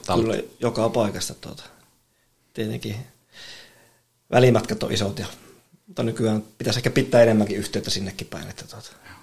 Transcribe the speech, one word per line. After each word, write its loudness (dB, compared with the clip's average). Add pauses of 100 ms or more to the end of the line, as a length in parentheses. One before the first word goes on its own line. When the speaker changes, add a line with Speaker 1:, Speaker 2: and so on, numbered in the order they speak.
Speaker 1:
talteen. 2
Speaker 2:
kyllä -8
joka 0
paikasta -2
tuota. -18 (920)
Tietenkin -6 (1400)
välimatkat 4
on -4
isot, -4
ja, -6 (640)
mutta -6
nykyään -2 (140)
pitäisi -2
ehkä 0
pitää 4
enemmänkin 4
yhteyttä -4
sinnekin -6
päin, -12
että -16
tuota, -18 (340)